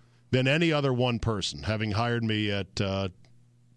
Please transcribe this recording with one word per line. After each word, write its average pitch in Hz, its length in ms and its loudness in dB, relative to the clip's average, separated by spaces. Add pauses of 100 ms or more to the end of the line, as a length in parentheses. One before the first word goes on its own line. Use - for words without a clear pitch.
(300)
than 131 180 4
any 160 240 4
other 139 220 2
one 120 240 0
person, 92 460 -4
having 107 280 -2
hired 117 320 0
me 107 260 0
at, 98 300 -4
uh, 98 280 -2 (680)